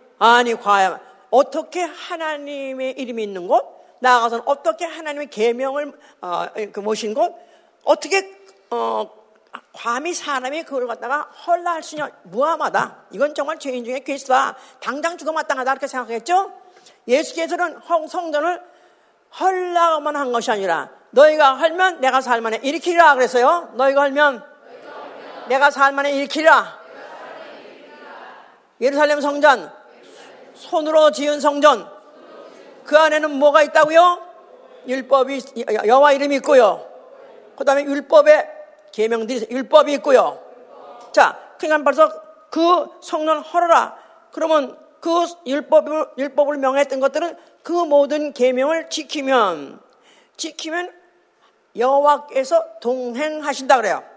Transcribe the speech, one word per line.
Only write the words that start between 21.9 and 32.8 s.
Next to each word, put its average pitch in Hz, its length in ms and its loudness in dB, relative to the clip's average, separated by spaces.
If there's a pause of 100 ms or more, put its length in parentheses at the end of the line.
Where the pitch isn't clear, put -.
내가 262 200 2
살 233 200 0
만에 220 220 -4
일으키리라." 320 520 4
그랬어요. 254 600 2
"너희가 269 280 2
헐면 277 420 0 (1040)
내가 269 220 4
살 277 220 4
만에 277 200 -2
일으키리라." 277 680 2 (2000)
예루살렘 294 400 0
성전, 285 500 2 (840)
손으로 311 560 2
지은 294 300 -4
성전, 285 480 2 (960)